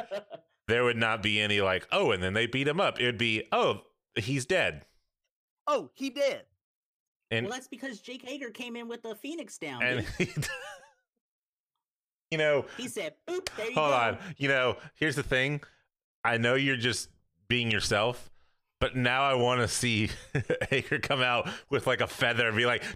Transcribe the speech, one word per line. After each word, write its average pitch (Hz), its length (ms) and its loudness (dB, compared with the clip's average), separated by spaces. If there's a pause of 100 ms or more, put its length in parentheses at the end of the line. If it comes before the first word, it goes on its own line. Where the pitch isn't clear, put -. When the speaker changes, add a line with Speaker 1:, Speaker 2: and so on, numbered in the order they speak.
(340)
Speaker 1:
<laughs> - 340 -20
Speaker 2:
there 120 160 2
would 120 140 2
not 113 240 0
be 107 180 2
any, 104 220 2
like, 92 300 2
"Oh, 180 200 4
and 92 120 0
then 92 100 0
they 117 140 2
beat 131 200 0
him 156 140 0
up." 160 180 2
It 120 60 2
would 120 140 0
be, 113 320 2
"Oh, 170 300 2 (340)
he's 127 320 -2
dead." 98 400 0 (800)
Speaker 3:
Oh, 247 260 -2
he 269 160 -6
did. 262 320 -2 (880)
Speaker 2:
And 113 160 -2
Speaker 1:
Well, 214 80 -4
that's 254 140 -10
because 262 340 -12
Jake 254 260 -14
Hager 269 220 -10
came 233 260 -12
in 233 120 -10
with 233 160 -10
the 226 100 -8
Phoenix 285 460 -12
down, 131 240 -6
Speaker 2:
and 123 240 0 (100)
Speaker 1:
dude. 180 100 0
Speaker 2:
<laughs> - 80 -10
he, 147 60 -2 (1900)
you 165 80 -2
know, 147 260 4 (120)
Speaker 1:
He 240 100 -8
said, 175 260 -8 (140)
"Boop, 359 300 -6
there 220 120 -4
you 254 60 -6
Speaker 2:
hold 151 160 2
Speaker 1:
go." 135 40 4
Speaker 2:
on. 113 220 2 (200)
You 139 100 -2
know, 127 300 2 (180)
here's 151 200 0
the 139 80 0
thing. 139 380 0 (600)
I 117 140 2
know 117 160 4
you're 135 240 2
just 113 320 -2 (380)
being 120 240 2
yourself, 110 580 0 (500)
but - 160 0
now 127 280 4
I 139 100 4
wanna 123 340 4
see 110 420 2 (240)
<laughs> - 360 -2
Hager 135 300 0
come 131 220 0
out 123 280 2 (220)
with, 131 160 0
like, 123 120 4
a 120 80 0
feather 120 400 2
and 110 80 0
be 117 100 4
like, 120 180 2 (120)